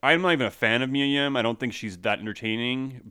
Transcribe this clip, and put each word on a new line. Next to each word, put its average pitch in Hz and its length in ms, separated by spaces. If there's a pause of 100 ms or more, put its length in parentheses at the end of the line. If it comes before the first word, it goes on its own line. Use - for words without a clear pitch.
I'm 160 180
not 180 120
even 131 140
a 98 40
fan 117 300
of 131 80
Mia 139 160
Yim. 139 320
I 120 60
don't 113 160
think 127 120
she's 98 280
that 101 200
entertaining, 120 800 (120)